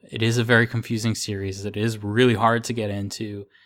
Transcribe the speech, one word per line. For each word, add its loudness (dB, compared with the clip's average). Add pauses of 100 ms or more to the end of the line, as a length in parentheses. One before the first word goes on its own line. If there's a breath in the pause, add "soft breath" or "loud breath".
(120)
it -4
is 2
a 2
very 6
confusing -2
series. -6
It -8
is -2
really 4
hard 2
to -6
get -4
into, -6 (200 soft breath)